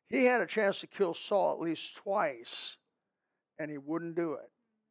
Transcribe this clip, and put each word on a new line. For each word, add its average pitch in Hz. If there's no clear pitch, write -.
He 254
had 247
a 175
chance 196
to -
kill 175
Saul 175
at -
least 160
twice, 170
and 151
he 147
wouldn't 160
do 170
it. 120